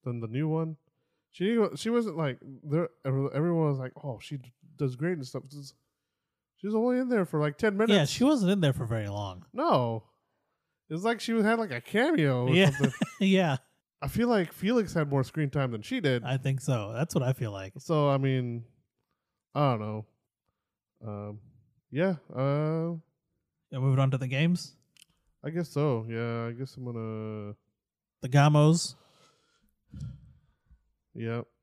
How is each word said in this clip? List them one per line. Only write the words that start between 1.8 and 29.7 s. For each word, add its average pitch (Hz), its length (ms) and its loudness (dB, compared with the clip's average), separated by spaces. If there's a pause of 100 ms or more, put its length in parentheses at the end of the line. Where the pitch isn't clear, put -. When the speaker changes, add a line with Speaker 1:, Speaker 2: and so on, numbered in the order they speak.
Speaker 1:
wasn't 226 280 0
like, 143 220 -2 (240)
there, 156 260 0 (160)
every-, 135 280 0
everyone 160 360 2
was 139 80 0
like, 127 140 -8 (120)
"Oh, 127 160 -8
she - 180 -10
d-, 123 140 -16 (260)
does 131 180 -2
great 165 180 -2
and 135 140 -8
stuff." 127 240 -10
She's, 143 220 -18 (840)
she - 100 -14
was 214 80 -2
only 247 220 2
in 254 120 0
there 208 160 2
for, 160 140 -2
like, 147 180 0
ten 208 200 0
minutes. 220 180 4
Speaker 2:
Yeah, 156 100 6
she - 180 0
wasn't 247 280 4
in 202 100 2
there 139 120 4
for 127 120 -4
very 110 240 -2
long. 98 440 -8
Speaker 1:
No. 135 500 0 (840)
It 156 40 -6
was 175 100 -6
like 226 160 0
she 233 200 -4
had, 220 200 4
like, 214 120 -4
a 120 100 -6
cameo 160 680 2
or 156 80 4
Speaker 2:
Yeah. 185 160 8
Speaker 1:
something. 139 200 0 (160)
Speaker 2:
<laughs> - 140 -20
Yeah. 185 360 4 (440)
Speaker 1:
I 147 60 -6
feel 226 200 0
like 196 260 2
Felix 202 400 0
had 156 160 0
more 139 140 2
screen 147 280 -4
time 135 200 -2
than 107 120 -6
she - 160 -4
did. 131 240 0
Speaker 2:
I 131 140 -4
think 135 240 -2
so. 113 320 -2
That's 127 200 -4
what 139 100 0
I 131 100 0
feel 113 180 -4
like. 95 280 -12
Speaker 1:
So, 151 300 0
I 135 80 2
mean, 127 460 -2 (880)
I 139 180 2
don't 110 100 0
know. 107 240 -6 (1000)
Um, 104 340 -10 (520)
yeah. 175 240 0 (180)
Uh, 151 640 -2 (760)
Speaker 2:
Yeah, 131 80 -6
moving 135 200 4
on 135 120 4
to 135 60 -2
the 127 100 -4
games? 160 480 0 (680)
Speaker 1:
I 151 80 -8
guess 165 180 -6
so. 135 400 0
Yeah, 117 380 -4
I 117 60 -6
guess 131 220 -10
I'm 131 100 -12
gonna 110 680 -8 (680)
Speaker 2:
The 135 80 -6
Gamos. 151 680 6 (2250)